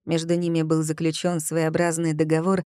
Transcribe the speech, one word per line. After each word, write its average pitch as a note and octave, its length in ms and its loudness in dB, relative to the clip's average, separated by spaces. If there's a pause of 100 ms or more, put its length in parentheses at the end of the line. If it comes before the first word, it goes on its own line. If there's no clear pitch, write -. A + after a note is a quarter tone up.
Между E3 280 0
ними E3+ 300 0
был D#3+ 180 2
заключен D#3+ 600 -2
своеобразный E3 720 0
договор D#3+ 580 2